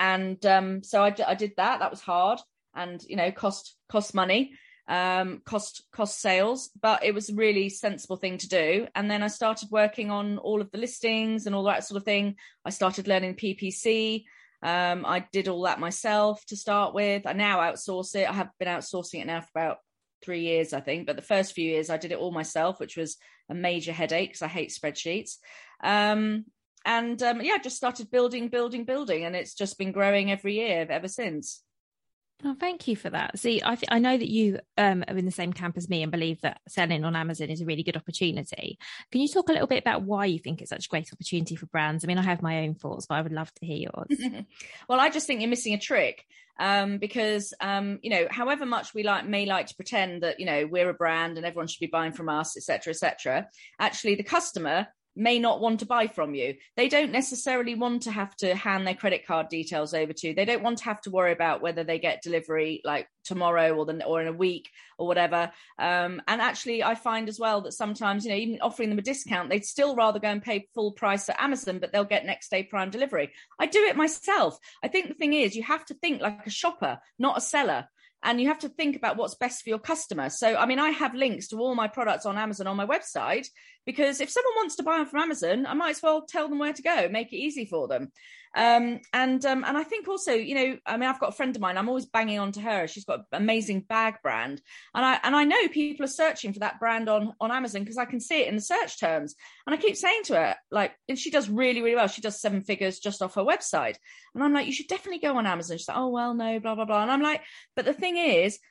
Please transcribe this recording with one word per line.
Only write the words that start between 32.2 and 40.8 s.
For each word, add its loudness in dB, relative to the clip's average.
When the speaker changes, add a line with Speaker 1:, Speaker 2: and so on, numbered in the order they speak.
Speaker 2:
Oh, -2
thank -4
you 0
for -8
that. -4
See, 0
I 0
th-, -6
I 4
know 4
that 0
you, 2
um, 4
are -4
in 0
the 0
same -2
camp -4
as -8
me 0
and -2
believe -2
that -4
selling 0
on 0
Amazon -4
is -4
a -4
really -2
good -2
opportunity. -4
Can 2
you 4
talk 2
a 6
little 2
bit 2
about 0
why 0
you 0
think -6
it's -16
such -8